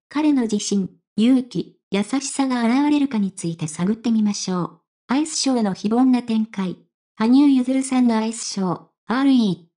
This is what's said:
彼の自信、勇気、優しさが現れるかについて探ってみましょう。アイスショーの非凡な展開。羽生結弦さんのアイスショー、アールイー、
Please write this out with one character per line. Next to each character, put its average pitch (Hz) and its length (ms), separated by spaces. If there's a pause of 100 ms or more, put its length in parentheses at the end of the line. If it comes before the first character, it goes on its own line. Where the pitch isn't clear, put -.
彼 302 240
の 262 100
自 214 160
信、 196 320 (260)
勇 247 280
気、 - 340 (140)
優 202 100
し 269 200
さ 269 260
が 247 140
現 269 280
れ 294 80
る 277 80
か 226 120
に 196 120
つ - 160
い 165 100
て 156 120
探 185 240
っ 226 40
て 233 140
み 220 140
ま 202 100
し - 160
ょ 180 120
う。 - 180 (260)
ア 254 120
イ 311 100
ス - 80
シ - 120
ョ 254 100
ー 226 40
の 196 120
非 208 180
凡 254 140
な 247 180
展 220 200
開。 190 320 (380)
羽 220 140
生 277 260
結 254 180
弦 269 120
さ 262 160
ん 240 80
の 226 100
ア 220 60
イ 226 80
ス 226 100
シ - 180
ョ 190 40
ー、 170 160 (260)
ア 247 140
ー 277 40
ル 277 60
イ 262 60
ー、 208 300 (120)